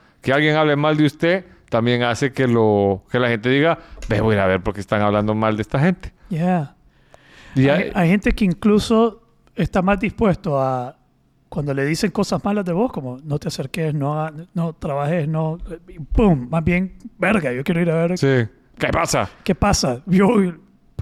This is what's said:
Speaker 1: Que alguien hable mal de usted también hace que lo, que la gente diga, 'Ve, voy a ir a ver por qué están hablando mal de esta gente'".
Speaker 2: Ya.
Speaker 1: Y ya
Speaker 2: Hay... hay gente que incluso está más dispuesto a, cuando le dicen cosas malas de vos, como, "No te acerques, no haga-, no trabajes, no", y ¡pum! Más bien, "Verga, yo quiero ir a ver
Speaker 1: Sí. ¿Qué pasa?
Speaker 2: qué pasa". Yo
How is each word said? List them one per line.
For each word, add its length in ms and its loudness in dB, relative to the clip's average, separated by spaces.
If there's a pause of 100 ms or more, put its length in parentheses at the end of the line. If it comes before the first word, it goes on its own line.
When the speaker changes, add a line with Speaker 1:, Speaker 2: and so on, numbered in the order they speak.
(220)
Speaker 1:
Que 100 0
alguien 240 2
hable 200 4
mal 200 2
de 80 4
usted 400 0 (240)
también 340 0
hace 300 0
que 160 0
lo, 640 2
que 80 0
la 100 2
gente 220 0
diga, 280 2 (300)
'Ve, 140 0
voy 120 2
a 40 2
ir 40 2
a 40 2
ver 160 2
por 120 -4
qué 60 -10
están 220 -2
hablando 320 2
mal 220 0
de 60 -2
esta 160 -4
gente'". 340 0 (180)
Speaker 2:
Ya. 440 -2 (800)
Speaker 1:
Y 100 4
ya 100 4
Speaker 2:
Hay... 200 -2
hay 140 2
gente 240 2
que 140 -2
incluso 760 2 (320)
está 280 -2
más 180 0
dispuesto 600 0
a, 360 -4 (540)
cuando 240 -4
le 100 -2
dicen 260 -2
cosas 340 -2
malas 220 -2
de 60 -4
vos, 200 -2
como, 320 -10
"No 140 -4
te 100 -10
acerques, 460 -6
no 260 -4
haga-, 240 -8 (100)
no 200 -4
trabajes, 540 -4
no", 300 -4 (300)
y 100 -20
¡pum! 520 2
Más 140 0
bien, 300 -2 (240)
"Verga, 340 0
yo 120 -6
quiero 160 0
ir 100 0
a 40 0 (120)
ver 120 -2
Speaker 1:
Sí. 280 2 (320)
¿Qué 100 0
pasa? 420 0 (140)
Speaker 2:
qué 100 0
pasa". 520 0
Yo 220 4 (720)